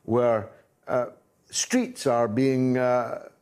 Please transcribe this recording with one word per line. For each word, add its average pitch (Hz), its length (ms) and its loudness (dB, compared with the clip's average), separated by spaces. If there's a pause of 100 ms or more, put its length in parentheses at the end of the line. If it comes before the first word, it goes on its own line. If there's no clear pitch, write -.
where, 113 440 2 (400)
uh, 123 180 -2 (420)
streets - 600 -4
are 120 180 2
being, 127 500 0
uh, 123 520 0 (140)